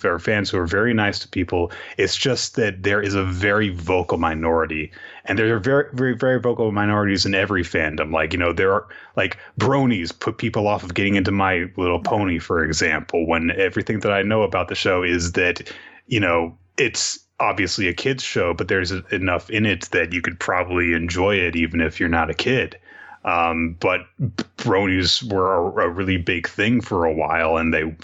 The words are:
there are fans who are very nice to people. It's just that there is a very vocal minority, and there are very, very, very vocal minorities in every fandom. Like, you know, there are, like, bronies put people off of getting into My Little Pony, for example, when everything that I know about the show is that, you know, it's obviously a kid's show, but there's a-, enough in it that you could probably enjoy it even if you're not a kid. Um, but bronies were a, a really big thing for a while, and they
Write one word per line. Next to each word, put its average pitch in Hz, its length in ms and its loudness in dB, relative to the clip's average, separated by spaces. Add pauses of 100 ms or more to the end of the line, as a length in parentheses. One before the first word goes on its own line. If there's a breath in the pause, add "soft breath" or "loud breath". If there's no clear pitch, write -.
there 92 120 2
are 85 60 -2
fans 104 320 0
who 98 80 0
are 87 80 0
very 104 260 2
nice 104 260 0
to - 80 -12
people. 90 440 0 (260 loud breath)
It's - 180 2
just - 420 -2
that 98 260 0
there 104 180 2
is 101 140 -2
a 98 80 2
very 101 460 2
vocal 87 500 0
minority, 80 720 0 (360 loud breath)
and 98 120 0
there 113 160 2
are 107 40 -2
very, 139 340 2
very, 127 220 0
very 127 240 2
vocal 117 320 0
minorities 104 540 2
in 98 80 0
every 95 300 2
fandom. 78 500 -2
Like, 80 180 0
you 92 60 -2
know, 87 160 0
there 95 180 2
are, 104 140 0 (300 loud breath)
like, 98 220 -2 (220 loud breath)
bronies 120 600 2
put - 180 -4
people 110 300 0
off 104 160 0
of 87 100 -8
getting 101 220 2
into 98 160 0
My 92 340 2 (120)
Little 90 220 0
Pony, 95 380 0
for 82 260 0
example, 78 640 0
when 82 240 0
everything 95 520 0
that 104 100 2
I 98 100 2
know 107 220 2
about 90 240 0
the 95 80 -6
show 90 260 2
is 87 300 0
that, 87 400 0 (360 loud breath)
you 113 120 0
know, 85 360 0 (220)
it's - 400 0 (220)
obviously 98 480 0
a 87 60 0
kid's 135 280 -2
show, 90 320 0
but 90 140 -4
there's 95 240 0
a-, 92 120 -4 (120)
enough 90 340 -2
in 110 160 2
it 92 280 0
that 85 200 0
you 87 80 -4
could 85 180 -4
probably 90 540 0
enjoy 87 440 0
it 85 180 0
even 82 260 0
if 80 180 -2
you're 90 100 0
not 82 200 2
a 80 60 -4
kid. 123 420 -2 (460 loud breath)
Um, 82 560 0
but 90 220 0 (560)
bronies 95 640 2 (100)
were 95 220 2
a, 92 320 0
a - 20 -2
really 95 280 0
big 87 300 -2
thing 113 340 2
for 90 240 0
a 80 80 2
while, 80 440 2
and 82 160 2
they 80 300 -2